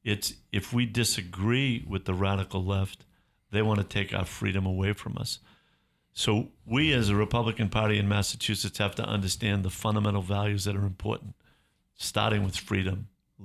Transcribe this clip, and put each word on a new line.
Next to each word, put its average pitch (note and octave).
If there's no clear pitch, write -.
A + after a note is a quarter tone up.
It's G#2
if G2+
we A#2+
disagree A2
with F#2+
the F#2
radical G2
left, G2
they G#2
want G#2+
to F#2+
take G2
our F#2+
freedom F#2+
away F#2+
from -
us. -
So A2
we C#3+
as A2
a G#2
Republican A2
Party G#2+
in G2+
Massachusetts G2+
have G2+
to A2+
understand G2+
the F#2
fundamental G#2
values G2+
that G2+
are G2+
important, G2+
starting G#2+
with F#2
freedom, F#2+